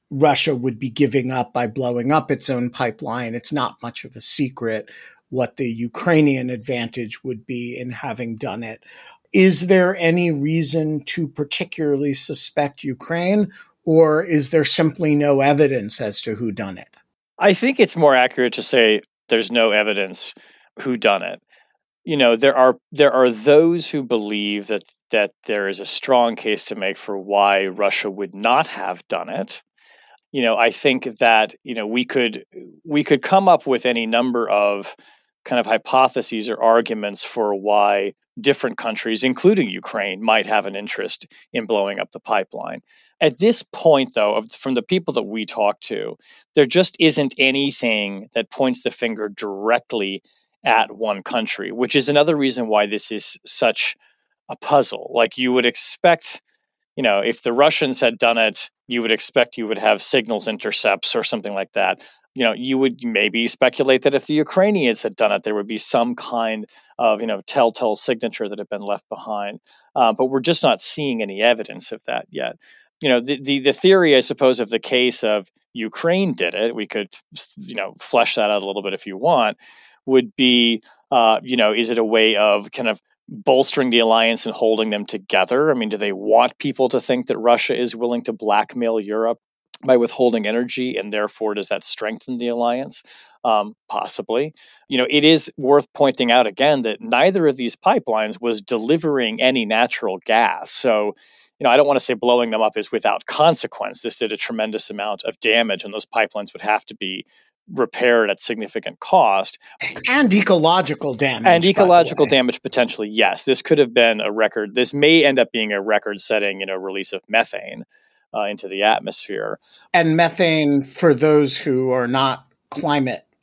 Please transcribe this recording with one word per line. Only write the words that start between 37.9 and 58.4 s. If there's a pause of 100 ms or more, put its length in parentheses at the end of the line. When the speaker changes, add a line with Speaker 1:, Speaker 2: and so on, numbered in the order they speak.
Speaker 2:
different
countries,
including
Ukraine,
might
have
an
interest (240)
in
blowing
up
the
pipeline. (400)
At
this (100)
point,
though,
of,
from
the
people
that
we
talk
to, (380)
there
just
isn't
anything
that
points
the
finger
directly (400)
at
one
country,
which
is
another
reason
why
this
is
such (520)
a
puzzle.
Like,
you
would
expect, (540)
you
know,
if
the
Russians
had
done
it, (180)